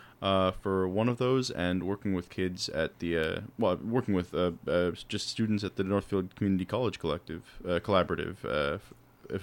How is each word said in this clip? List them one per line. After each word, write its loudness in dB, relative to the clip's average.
uh, 4
for 0
one 2
of 0
those, 2
and 0
working -2
with -2
kids -2
at -2
the, 0
uh, 0
well, 2
working -2
with, 0
uh, 2
uh, 2
just -6
students 0
at -6
the 0
Northfield 0
Community 2
College -2
Collective, -4
uh, 2
Collaborative, 2
uh, 0
f-, -4